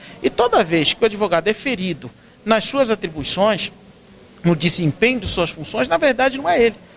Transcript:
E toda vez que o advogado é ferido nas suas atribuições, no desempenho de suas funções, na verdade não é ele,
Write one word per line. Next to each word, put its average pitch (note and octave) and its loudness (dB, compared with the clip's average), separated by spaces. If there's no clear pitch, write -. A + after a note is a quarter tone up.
E - 2
toda A4+ 2
vez D#3+ 2
que - 0
o - 4
advogado G3 0
é G#3+ 2
ferido F#3 -6
nas G#3+ 2
suas C4+ 0
atribuições, F#3 -2
no E3+ 4
desempenho F3 0
de F#3+ -8
suas E3+ -2
funções, G#3+ -6
na E4 2
verdade C4 0
não C#4+ -6
é E4 2
ele, A3+ 2